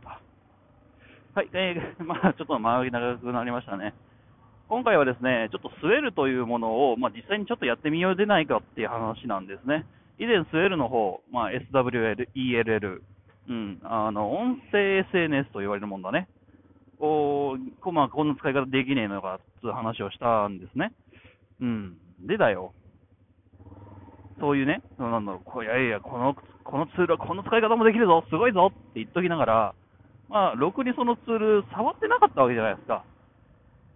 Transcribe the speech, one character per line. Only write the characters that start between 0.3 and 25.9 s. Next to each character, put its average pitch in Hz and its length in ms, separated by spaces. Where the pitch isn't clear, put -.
い、 - 80
え 175 480
ー、 175 40
<laughs> - 20
ま 170 180
あ、 170 100
ち - 80
ょ - 20
っ 143 40
と 143 120
間 117 200
が 127 120
長 120 260
く 123 160
な 120 100
り 123 60
ま 120 120
し 113 40
た 101 120
ね。 101 180
今 240 140
回 220 160
は 143 60
で 123 100
す 123 60
ね、 123 300
ち - 40
ょ - 40
っ - 40
と - 60
ス - 20
ウ 151 60
ェ 254 100
ル 185 140
と 139 140
い 127 100
う 123 80
も 117 140
の 113 320
を、 113 60
ま 123 100
あ、 107 40
実 113 120
際 208 160
に 196 80
ち 240 60
ょ - 20
っ - 20
と - 80
や 120 80
っ 113 60
て 151 100
み 160 120
よ 185 100
う 185 40
で 208 120
な 202 120
い 156 60
か 127 120
っ 101 40
て - 200
い 110 40
う 104 40
話 113 380
な 101 120
ん 95 80
で 98 100
す - 80
ね。 151 180
以 226 80
前 190 180
ス - 80
ウ 160 40
ェ 190 120
ル 185 80
の 123 120
方、 107 320
ま 120 140
あ、 95 60
エ 123 160
ス 131 60
ダ 135 80
ブ 123 80
リ 120 80
ュ 113 60
ー - 20
エ 107 100
ル、 123 200
イ 127 180
ー 117 60
エ 117 40
ル 110 100
エ 107 60
ル、 95 240
う 123 60
ん、 101 300
あ 107 280
の、 104 200
音 240 280
声 196 280
エ 185 120
ス 190 60
エ 165 100
ヌ 147 100
エ 139 60
ス - 80
と 104 80
言 98 100
わ 104 60
れ 98 60
る 107 60
も 98 100
ん 95 40
だ 92 100
ね。 175 160
こ 143 640
う、 131 220
こ 190 80
う、 175 40
ま 151 100
あ、 127 60
こ 151 140
ん 151 60
な 139 60
使 151 140
い 131 40
方 135 120
で 131 200
き 135 100
ね 120 80
え 104 40
の 98 140
か 92 140
っ - 40
て 120 80
い - 20
う - 40
話 113 280
を 101 80
し - 80
た 113 300
ん 98 100
で 90 140
す - 40
ね。 190 180
う 127 40
ん。 104 320
で 175 120
だ 151 120
よ。 92 240
そ 147 120
う 143 60
い 135 60
う - 20
ね、 160 160
そ 135 60
の、 117 80
な 117 80
ん 104 60
だ 98 80
ろ 92 60
う、 - 40
こ - 160
う、 113 60
い - 20
や 117 120
い 127 100
や、 104 100